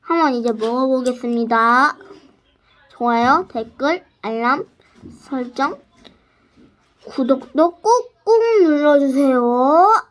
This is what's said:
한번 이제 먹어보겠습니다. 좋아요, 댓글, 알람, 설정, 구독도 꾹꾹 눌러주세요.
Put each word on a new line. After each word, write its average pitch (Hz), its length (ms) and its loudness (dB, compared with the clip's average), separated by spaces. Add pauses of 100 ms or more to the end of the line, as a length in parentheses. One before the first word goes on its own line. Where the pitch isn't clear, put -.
한번 320 320 -2
이제 240 180 -4
먹어보겠습니다. 240 1500 -2 (920)
좋아요, 240 640 0
댓글, 262 520 -6 (200)
알람, 233 440 -4 (540)
설정, 269 580 -6 (1300)
구독도 269 720 -2
꾹꾹 453 880 0
눌러주세요. 285 1300 2 (180)